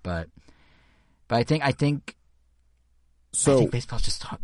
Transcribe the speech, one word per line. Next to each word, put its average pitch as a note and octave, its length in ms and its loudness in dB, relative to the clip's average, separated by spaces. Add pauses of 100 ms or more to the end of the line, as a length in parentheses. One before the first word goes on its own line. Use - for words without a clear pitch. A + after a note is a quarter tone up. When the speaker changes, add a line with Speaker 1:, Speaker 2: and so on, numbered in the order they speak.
Speaker 1:
but, E2 260 -6 (1000)
but A#2 80 0
I A#2+ 80 4
think, D3+ 200 0
I C#3 60 2
think, C#3+ 460 -2 (1160)
Speaker 2:
So - 220 2
Speaker 1:
I C3 60 6
think - 100 2
baseball's - 320 -2
just - 200 2
t-, - 60 -12 (160)